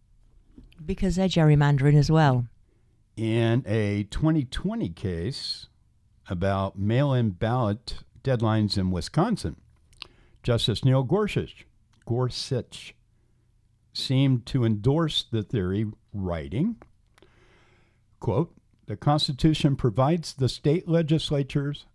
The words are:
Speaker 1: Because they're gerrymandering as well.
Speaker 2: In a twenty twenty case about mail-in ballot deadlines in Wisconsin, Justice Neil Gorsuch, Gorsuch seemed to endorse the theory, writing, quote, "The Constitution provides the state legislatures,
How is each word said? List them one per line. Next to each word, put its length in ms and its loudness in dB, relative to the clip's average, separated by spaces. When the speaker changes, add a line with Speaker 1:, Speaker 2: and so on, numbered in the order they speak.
Speaker 1:
Because 320 0
they're 120 2
gerrymandering 680 6
as 120 4
well. 360 4
Speaker 2:
In 500 2
a 380 0
twenty 400 -2
twenty 440 -6
case 760 -8
about 480 -2
mail-in 520 0
ballot 680 -4
deadlines 560 0
in 120 0
Wisconsin, 680 -2
Justice 420 0
Neil 180 4
Gorsuch, 640 -2
Gorsuch 880 -6
seemed 540 2
to 180 0
endorse 680 0
the 120 -2
theory, 440 -2
writing, 640 -4
quote, 320 -2
"The 100 -8
Constitution 800 2
provides 580 0
the 140 0
state 400 -2
legislatures, 1080 -2